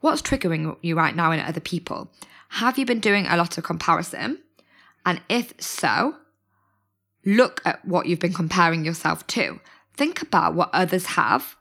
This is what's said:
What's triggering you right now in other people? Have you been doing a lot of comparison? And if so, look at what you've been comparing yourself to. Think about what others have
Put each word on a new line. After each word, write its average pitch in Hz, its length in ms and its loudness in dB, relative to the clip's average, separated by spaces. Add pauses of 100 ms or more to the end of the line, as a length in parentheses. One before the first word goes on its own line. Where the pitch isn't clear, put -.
What's 311 220 2
triggering 165 600 -2
you 165 120 0
right 160 220 2
now 165 160 2
in 156 80 0
other 165 200 -6
people? - 520 -8 (380)
Have 240 280 0
you 269 80 0
been 240 140 0
doing 202 260 2
a 170 100 2
lot 170 220 0
of 160 60 -8
comparison? 170 760 -2 (680)
And 180 240 0
if 240 320 -2
so, 180 540 -2 (1080)
look 220 400 4
at - 200 -2
what 175 220 0
you've 170 140 0
been 175 120 0
comparing 165 520 2
yourself 160 420 -4
to. - 320 -4 (360)
Think 320 280 -2
about 170 320 2
what 170 180 0
others 185 340 0
have - 540 0